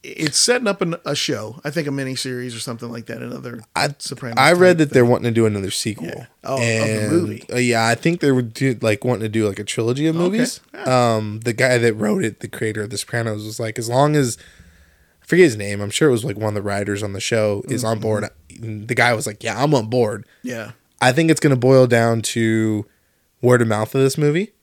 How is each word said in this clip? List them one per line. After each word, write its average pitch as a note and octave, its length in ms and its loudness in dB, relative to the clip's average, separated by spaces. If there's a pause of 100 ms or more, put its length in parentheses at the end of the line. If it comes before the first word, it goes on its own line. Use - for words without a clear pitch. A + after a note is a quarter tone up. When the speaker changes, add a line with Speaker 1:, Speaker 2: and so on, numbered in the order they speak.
Speaker 1:
i-, - 40 -14
it's D#3 280 -6
setting B3 320 0
up G3 140 -2
an, E3 140 -4 (100)
a D3 80 -4
show. A2+ 500 -6
I C#3+ 60 -4
think C#3+ 180 -4
a - 20 -6
miniseries B2+ 640 -6
or A2+ 60 -12
something A#2 320 -10
like A#2 140 -14
that. A#2+ 160 -10
Another A#2+ 400 -12 (120)
Speaker 2:
I, C#3+ 240 -2
Speaker 1:
Sopranos A#2+ 380 -8
Speaker 2:
I C#3 160 6
read F3+ 200 8
Speaker 1:
type D#3+ 160 2
Speaker 2:
that - 40 -8
they're B2+ 120 6
Speaker 1:
thing. A#2 60 4
Speaker 2:
wanting A#2 140 2
to A#2 100 0
do A2+ 120 4
another G2 240 -2
sequel. - 380 -6
Speaker 1:
Yeah. - 180 -14 (180)
Oh, C3+ 120 -6
of B2+ 40 -2
the A#2 60 0
Speaker 2:
And, A2 460 0
Speaker 1:
movie. D#3+ 380 -2
Speaker 2:
uh, A2+ 60 -4
yeah, A#2 300 2
I A#2 80 4
think E3+ 260 0
they C#3 120 4
were B2+ 100 2
do, A#2+ 400 -2
like, G#2+ 240 0
wanting A#2+ 160 0
to A2 80 -4
do, G#2+ 180 0
like, G2 100 -4
a G#2 60 -10
trilogy B2+ 440 -2
of D#3+ 60 0
Speaker 1:
Okay. E3+ 80 -2
Speaker 2:
movies. A3 380 -2 (140)
Speaker 1:
Yeah. B2 420 2
Speaker 2:
Um, G#2+ 240 -6
the A2+ 140 -4
guy B2+ 240 2
that A#2 160 4
wrote G#2+ 280 -2
it, A2 180 -6
the A2+ 80 -10
creator A2 340 -6
of G#2 80 -8
The G2+ 80 -8
Sopranos, A2 480 -6
was G#2+ 120 -12
like, A2 200 -6
"As A2+ 100 -6
long C#3+ 260 4
as," C3 220 2 (840)
I - 40 -20
forget F3 180 6
his A#2+ 120 4
name. G2+ 260 -6
I'm G#2 80 -4
sure D#3 180 2
it C3 40 4
was, A#2 120 0
like, G#2 140 -6
one G#2+ 100 -2
of G#2 60 -4
the G2+ 80 -4
writers G2+ 400 -2
on G2+ 100 -6
the F#2+ 80 -8
show G#2 480 0
is A#2+ 160 -4
on A2+ 120 0
Speaker 1:
Mm-hmm. A2 60 -8
Speaker 2:
board. G#2+ 260 -2 (340)
And A2 260 -12
the B2 60 -4
guy A#2+ 180 4
was C3 140 -4
like, G#2+ 180 -10
"Yeah, A2+ 180 -2
I'm D3 120 4
on C#3 140 2
board." A2 360 0 (180)
Speaker 1:
Yeah. A2+ 300 -10 (280)
Speaker 2:
I C3 120 4
think D#3+ 180 4
it's D3 80 4
gonna C#3+ 160 4
boil B2+ 320 6
down A#2 360 2
to A2 600 0 (560)
word B2 220 4
of A2+ 60 0
mouth G#2+ 260 -2
of C3+ 60 2
this C3+ 180 2
movie D#3 320 0 (120)